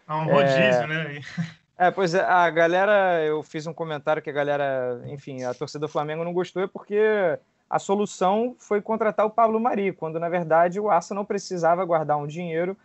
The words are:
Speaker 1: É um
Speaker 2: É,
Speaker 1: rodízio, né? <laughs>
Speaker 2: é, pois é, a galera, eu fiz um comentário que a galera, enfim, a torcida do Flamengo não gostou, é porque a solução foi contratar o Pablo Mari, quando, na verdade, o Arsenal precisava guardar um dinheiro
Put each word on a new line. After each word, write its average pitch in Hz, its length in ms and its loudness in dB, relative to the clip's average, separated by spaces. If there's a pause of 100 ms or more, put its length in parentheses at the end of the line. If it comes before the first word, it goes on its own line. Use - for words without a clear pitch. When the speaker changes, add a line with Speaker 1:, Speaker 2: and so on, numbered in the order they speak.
Speaker 1:
É 156 60 -10
um 156 160 -4
Speaker 2:
É, 143 40 2
Speaker 1:
rodízio, 131 540 4
né? 151 340 -6 (280)
<laughs> - 300 -20
Speaker 2:
é, 180 120 4
pois 175 220 0
é, 185 80 2
a 175 300 4
galera, 180 720 4
eu 151 180 0
fiz 151 240 -10
um 165 60 -6
comentário 156 480 -4
que 160 80 -10
a 147 40 -6
galera, 135 720 -2
enfim, 139 380 -12
a 123 100 -4
torcida 151 320 -6
do - 20 -14
Flamengo 156 360 -4
não 175 100 -6
gostou, 180 280 -2
é 196 40 0
porque 202 720 0 (320)
a - 80 0
solução 208 800 0
foi 208 240 -4
contratar 214 420 0
o 214 60 0
Pablo 220 280 2
Mari, 202 340 0
quando, 160 280 -8
na 170 80 -4
verdade, 175 520 2
o 208 100 -2
Arsenal 196 340 0
precisava 180 600 0
guardar 156 340 0
um 147 80 -6
dinheiro 170 580 -4